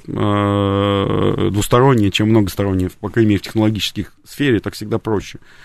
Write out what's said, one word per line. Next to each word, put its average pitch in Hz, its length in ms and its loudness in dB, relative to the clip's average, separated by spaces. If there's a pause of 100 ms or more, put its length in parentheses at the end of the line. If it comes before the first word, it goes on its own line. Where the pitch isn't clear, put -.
э, 101 1400 0
двустороннее, 110 600 2
чем 107 180 0
многостороннее, 98 600 2 (120)
по 104 80 -6
крайней 110 220 2
мере, 98 80 2
в - 40 -16
технологических 107 720 -2 (120)
сфере, 131 340 0
так 95 160 -8
всегда 110 240 -6
проще. 104 400 -6 (260)